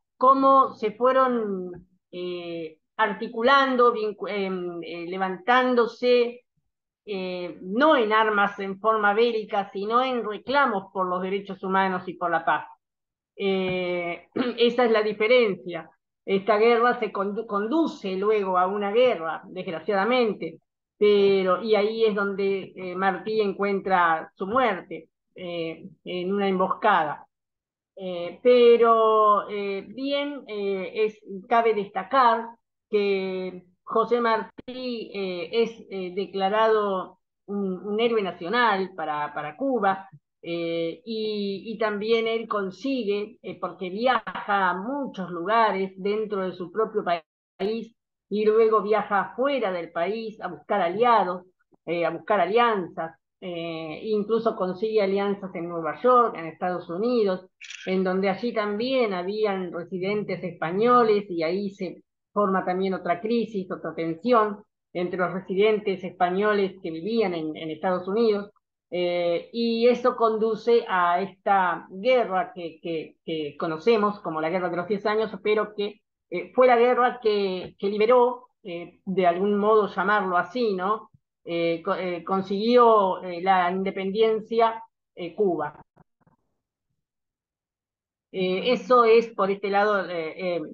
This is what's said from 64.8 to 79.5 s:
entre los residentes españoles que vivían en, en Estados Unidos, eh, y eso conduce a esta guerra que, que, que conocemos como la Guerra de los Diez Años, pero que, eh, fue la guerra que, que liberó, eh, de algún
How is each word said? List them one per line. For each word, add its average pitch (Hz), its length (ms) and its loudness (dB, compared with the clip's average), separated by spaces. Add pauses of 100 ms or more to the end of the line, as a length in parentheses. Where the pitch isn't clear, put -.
entre 180 240 -4
los 175 160 -2
residentes 196 680 0
españoles 190 800 0
que 175 80 -8
vivían 190 440 -2
en, 156 200 -6
en 160 160 -8
Estados 180 380 -4
Unidos, 208 420 0 (400)
eh, 175 640 -2
y 233 340 0
eso 247 300 2
conduce 226 720 2
a 180 320 2
esta 190 680 0
guerra 190 640 0
que, 165 260 -12
que, 165 360 -8 (100)
que 156 320 -6
conocemos 202 640 0
como 156 200 -6
la 160 80 -2
Guerra 180 220 -2
de 170 80 -4
los 175 100 -6
Diez 202 160 -2
Años, 214 260 0 (120)
pero 208 320 0
que, - 260 -8 (300)
eh, 170 240 -8
fue 254 120 8
la 247 100 6
guerra 240 440 2
que, 190 580 -2
que 202 100 -4
liberó, 247 600 4 (140)
eh, 170 420 -12
de 185 220 0
algún 196 320 2